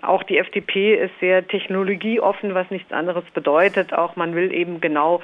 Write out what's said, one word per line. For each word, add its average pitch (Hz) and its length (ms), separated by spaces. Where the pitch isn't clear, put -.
auch 180 200
die - 140
F 185 140
D 202 100
P 202 340
ist 190 240
sehr 185 300
technologieoffen, 196 1040
was 185 180
nichts 185 220
anderes 175 400
bedeutet. 175 640
Auch 170 200
man 170 200
will 180 180
eben 170 300
genau 160 420